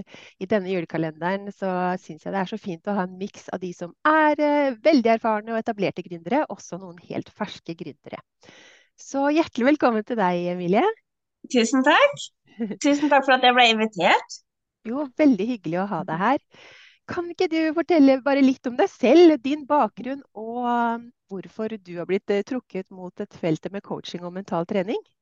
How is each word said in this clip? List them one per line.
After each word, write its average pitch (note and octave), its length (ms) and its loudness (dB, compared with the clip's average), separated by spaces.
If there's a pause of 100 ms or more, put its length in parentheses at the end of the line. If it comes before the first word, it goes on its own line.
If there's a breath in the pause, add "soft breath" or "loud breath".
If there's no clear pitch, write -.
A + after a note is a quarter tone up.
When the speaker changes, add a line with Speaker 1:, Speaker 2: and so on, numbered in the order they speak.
(380 loud breath)
Speaker 1:
i F#3+ 80 -8
denne F#3 240 0
julekalenderen E3+ 800 -4
så F#3 480 -4
synes D#3 260 -14
jeg - 100 -8
det G3 100 -2
er - 20 -2
så G#3+ 140 -10
fint E3+ 260 -10
å G#3 80 -4
ha F#3 140 -2
en F#3 100 -14
mix - 320 -14
av F#3+ 100 -8
de F3+ 140 -8
som E3+ 220 -14 (100)
er, D4+ 320 4
eh, D4 380 0
veldig A#3 420 4
erfarne A3 380 -4
og A3 80 -4
etablerte F#3 420 -4
gründere, F3 420 -4
også - 300 -14
noen F3 220 -16 (100)
helt D#3+ 240 -8
ferske - 400 -10
gründere. - 460 -14 (800 soft breath)
Så C#4 340 -2
hjertelig C#4+ 400 2
velkommen A#3 320 0
til B3 120 -6
deg, F3+ 360 0
Emilie. F3+ 320 2 (640)
Speaker 2:
Tusen B3 340 2
takk. A4+ 460 2 (300)
Speaker 1:
<laughs> G#3 240 -8
Speaker 2:
Tusen C#4+ 260 2
takk C#4 140 4
for C4+ 140 2
at C4 40 0
jeg B3 140 6
ble B3 140 6
invitert. A3 640 0 (520)
Speaker 1:
Jo, C4 200 -6 (120)
veldig B3+ 300 4
hyggelig F#3 320 -4
å G3 80 -2
ha F3+ 160 -6
deg D#3+ 160 -6
her. A#3+ 200 2 (680 loud breath)
Kan F4 240 -6
ikke F#4 180 -2
du D#4+ 240 0
fortelle D4 480 4
bare C#4 220 2
litt C4 240 0
om A#3+ 80 -8
deg G4 140 2
selv, D#4 520 6
din D4 240 -4
bakgrunn C4 560 -2 (140)
og, A#3 300 -8
um, A#3+ 400 -2 (240)
hvorfor G#3+ 520 -10
du F3 160 -16
har E3+ 80 -8
blitt, F#3 240 -4
eh, G3+ 140 0
trukket F#3+ 480 -8
mot F#3 300 -16
et - 120 -12
felt E3+ 380 -4
med G3 100 -10
coaching E3+ 440 -12
og F3 80 -12
mental F#3 320 -6
trening? G#3 340 -4 (220)